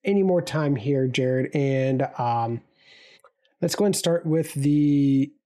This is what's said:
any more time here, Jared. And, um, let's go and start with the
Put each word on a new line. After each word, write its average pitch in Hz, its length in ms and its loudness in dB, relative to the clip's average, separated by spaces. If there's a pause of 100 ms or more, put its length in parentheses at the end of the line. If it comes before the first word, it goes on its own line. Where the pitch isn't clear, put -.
any 196 180 2
more 180 200 2
time 151 340 -2
here, 131 320 0
Jared. 127 480 -2
And, 135 460 0 (160)
um, 117 420 -2 (1040)
let's 170 120 -2
go 208 120 0
and 196 100 2
start 170 300 -2
with 156 260 -2
the 143 800 2 (140)